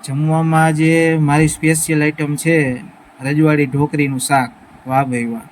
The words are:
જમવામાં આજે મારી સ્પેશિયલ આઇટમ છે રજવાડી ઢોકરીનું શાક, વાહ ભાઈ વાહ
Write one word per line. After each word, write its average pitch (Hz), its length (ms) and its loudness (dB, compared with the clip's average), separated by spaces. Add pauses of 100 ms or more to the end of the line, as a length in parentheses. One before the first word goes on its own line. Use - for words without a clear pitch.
જમવામાં 160 640 0
આજે 160 240 2 (360)
મારી 151 280 2
સ્પેશિયલ 160 480 0
આઇટમ 151 300 -4 (100)
છે 165 120 2 (680)
રજવાડી 147 460 2
ઢોકરીનું 143 580 -2
શાક, 131 200 0 (380)
વાહ 131 240 0
ભાઈ 120 220 -4
વાહ 113 180 -12